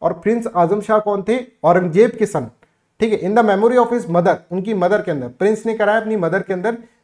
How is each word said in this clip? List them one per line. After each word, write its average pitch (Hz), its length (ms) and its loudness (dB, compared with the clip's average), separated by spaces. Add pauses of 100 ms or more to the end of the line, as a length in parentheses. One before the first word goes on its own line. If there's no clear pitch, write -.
और 143 100 0
प्रिंस 226 340 -2 (100)
आजम 180 240 2
शाह 214 180 0
कौन 208 300 -2
थे? 247 100 0 (260)
औरंगजेब 180 460 4
के 214 160 -2
सन, 131 240 -6 (500)
ठीक 220 120 0
है। 190 180 -2
In 220 80 2
the 220 120 4
memory 233 360 4
of 233 60 -6
his 240 180 -4
mother, 175 260 2 (160)
उनकी 196 220 -4
मदर 185 280 0
के 180 80 -6
अंदर, 131 180 -6
प्रिंस 214 380 -2
ने 226 80 -2
कराया 220 260 0
अपनी 214 160 -4
मदर 185 260 -2
के 196 100 -6
अंदर, 214 260 -4 (260)